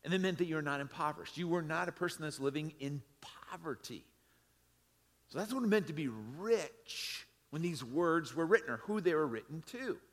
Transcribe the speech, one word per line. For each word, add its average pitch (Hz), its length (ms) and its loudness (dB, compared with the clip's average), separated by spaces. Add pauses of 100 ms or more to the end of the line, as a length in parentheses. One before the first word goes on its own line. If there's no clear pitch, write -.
And 160 100 0
it 190 80 4
meant 185 160 2
that 180 80 4
you're 156 160 0
not 143 200 -2
impoverished. 156 540 -4
You 175 120 -2
were 170 160 2
not 170 260 0
a - 20 -6
person 175 300 -4
that's 151 180 -4
living 151 400 0
in 139 220 -2 (480)
poverty. 160 560 -8 (1200)
So 139 100 -4
that's 214 120 -2
what 262 120 0
it 226 40 4
meant 202 200 4
to 160 60 -6
be 139 160 -2
rich 151 1160 -2 (240)
when 156 140 -2
these 160 200 0
words 156 520 2
were 165 100 2
written 185 240 6
or 117 80 -2
who 208 240 0
they 170 140 6
were 156 100 4
written 131 380 -6
to. 254 360 -6 (140)